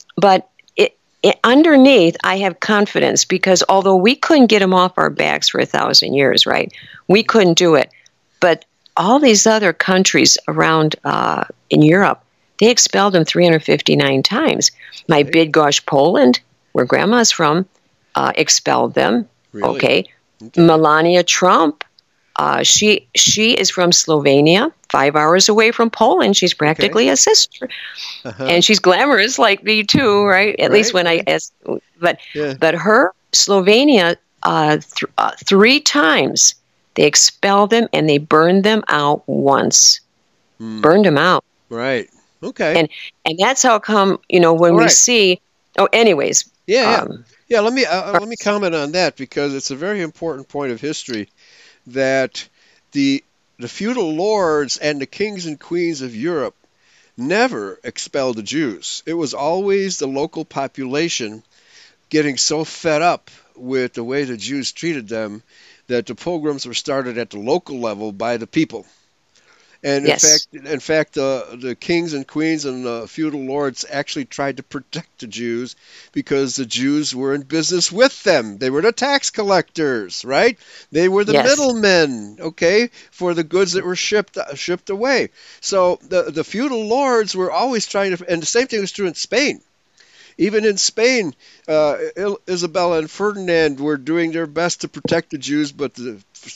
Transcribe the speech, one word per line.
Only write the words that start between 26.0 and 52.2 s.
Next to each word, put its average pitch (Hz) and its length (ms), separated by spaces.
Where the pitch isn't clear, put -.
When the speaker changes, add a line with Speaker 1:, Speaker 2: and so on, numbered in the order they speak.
Speaker 1:
She's 175 160
practically 160 520
Speaker 2:
Okay. 277 80
Speaker 1:
a 269 40
sister. - 500
Speaker 2:
Uh-huh. 120 180
Speaker 1:
And 170 180
she's 214 160
glamorous 214 600
like 202 260
me 214 200
too, 208 420
right? 196 340
At 151 100
least 214 220
Speaker 2:
Right, 180 120
Speaker 1:
when - 20
I 170 100
Speaker 2:
right. - 120
Speaker 1:
ask, 160 220
but, 170 200
Speaker 2:
Yeah. 147 260
Speaker 1:
but 160 140
her, 214 400
Slovenia, 202 840
uh, 160 340
th-, - 400
uh, - 140
three 226 340
times 285 720
they 151 80
expelled 196 640
them 226 220
and 156 160
they 143 100
burned 165 460
them 214 240
out 147 400
once. 139 720
Speaker 2:
Hmm. 110 220
Speaker 1:
Burned 175 240
them 151 140
out. 165 260
Speaker 2:
Right. 120 400
Okay. 170 360
Speaker 1:
And, 156 100
and 165 140
that's 247 240
how 226 160
come, 202 400
you 180 120
know, 165 140
when 170 200
we 170 100
Speaker 2:
Right. 170 60
Speaker 1:
see, 196 500
oh, 196 140
anyways. 202 560
Speaker 2:
Yeah, 220 240
yeah. 226 120
Speaker 1:
um, - 220
Speaker 2:
Yeah, 226 120
let 226 120
me, 262 120
uh, 180 260
uh, - 20
let 190 160
me 233 80
Speaker 1:
first. - 80
Speaker 2:
comment 208 300
on 147 180
that 175 240
because 143 380
it's 135 160
a 135 60
very 196 240
important 151 480
point 143 240
of 113 80
history 127 480
that 131 600